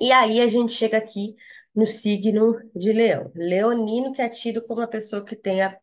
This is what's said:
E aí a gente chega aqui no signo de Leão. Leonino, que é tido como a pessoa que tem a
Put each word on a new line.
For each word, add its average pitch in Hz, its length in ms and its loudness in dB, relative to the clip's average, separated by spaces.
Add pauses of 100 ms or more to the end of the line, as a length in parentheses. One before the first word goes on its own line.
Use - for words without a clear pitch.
E 254 120 2
aí 233 280 4
a 240 80 6
gente 226 240 2
chega 220 260 0
aqui 214 380 -6 (380)
no 214 120 4
signo 214 760 0 (140)
de 190 180 0
Leão. 214 420 0
Leonino, 220 800 -2
que 269 100 -4
é 233 60 -2
tido 233 380 -8
como 233 140 -8
a 226 80 -4
pessoa 214 360 -10
que 214 120 -14
tem 190 260 -2
a 190 200 -4